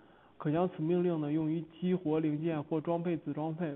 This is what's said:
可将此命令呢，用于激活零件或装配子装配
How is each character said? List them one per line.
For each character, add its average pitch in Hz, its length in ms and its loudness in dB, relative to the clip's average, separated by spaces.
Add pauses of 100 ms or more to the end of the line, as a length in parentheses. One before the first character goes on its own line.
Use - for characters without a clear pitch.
(380)
可 156 120 -2
将 170 200 4
此 180 120 -8
命 175 220 2
令 170 180 2
呢， 147 100 -2
用 156 200 2
于 165 120 -2 (160)
激 180 140 2
活 160 260 2
零 151 220 0
件 160 220 -2
或 160 180 -2
装 170 220 0
配 175 140 0
子 147 160 -6
装 156 200 -4
配 160 220 -4